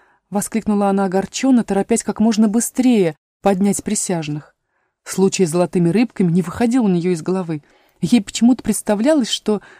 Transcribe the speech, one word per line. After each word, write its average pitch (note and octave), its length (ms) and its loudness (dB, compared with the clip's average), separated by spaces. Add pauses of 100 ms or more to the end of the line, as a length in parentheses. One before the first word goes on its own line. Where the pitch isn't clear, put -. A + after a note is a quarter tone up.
(300)
воскликнула G3+ 600 -2
она G3 160 0
огорченно, G3 580 0
торопясь G3 400 -2
как - 160 -4
можно A3 280 2
быстрее A3 680 0 (260)
поднять G3 420 0
присяжных. D#3+ 720 -6 (480)
Случай F#3+ 420 0
с D3+ 60 -2
золотыми F3 380 0
рыбками G3 420 0
не F3+ 100 2
выходил A#3 440 0
у - 20 2
нее F3+ 240 0
из E3 100 -4
головы. E3 400 -6 (400)
Ей A#3 200 2
почему-то A#3+ 420 0
представлялось, A3 680 0
что - 320 -4 (180)